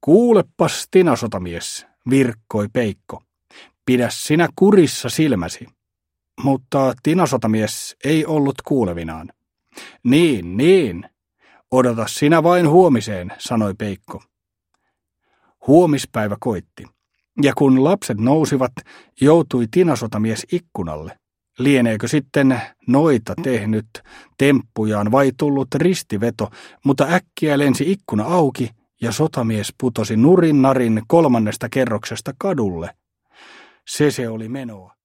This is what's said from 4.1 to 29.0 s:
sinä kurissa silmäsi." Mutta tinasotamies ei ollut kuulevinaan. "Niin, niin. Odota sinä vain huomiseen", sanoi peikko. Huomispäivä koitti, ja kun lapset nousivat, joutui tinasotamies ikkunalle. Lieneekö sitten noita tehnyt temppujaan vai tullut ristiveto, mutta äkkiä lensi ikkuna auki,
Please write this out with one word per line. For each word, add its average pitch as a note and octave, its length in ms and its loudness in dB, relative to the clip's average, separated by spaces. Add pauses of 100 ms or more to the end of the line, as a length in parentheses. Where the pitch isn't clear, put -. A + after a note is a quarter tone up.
sinä D3+ 440 0
kurissa F#3+ 540 2
silmäsi." A#2 580 -2 (760)
Mutta C3+ 500 0 (100)
tinasotamies A#2+ 1000 -2
ei D#3 220 0
ollut C#3+ 400 -2
kuulevinaan. E2+ 640 -4 (760)
"Niin, A#2+ 540 2
niin. C3+ 480 2 (680)
Odota B2 360 0
sinä D#3 360 2
vain F3 260 4
huomiseen", A2 680 2
sanoi G#2+ 360 -4
peikko. G2+ 500 -12 (1400)
Huomispäivä C3 720 2
koitti, - 460 -8 (580)
ja C3+ 140 2
kun C3 260 4
lapset D#3 340 -2
nousivat, C3 540 0 (500)
joutui C#3 500 2
tinasotamies A#2 800 -2
ikkunalle. E2+ 680 -10 (380)
Lieneekö A#2+ 500 0
sitten C3+ 540 0 (260)
noita C3 460 2 (100)
tehnyt A2 440 -4 (500)
temppujaan G#2+ 720 0
vai C3+ 260 2
tullut C#3 380 -4
ristiveto, A#2 720 -4 (360)
mutta C#3 240 2
äkkiä D#3 500 -2
lensi C#3+ 320 0
ikkuna A2 320 -4
auki, C#3 460 0 (320)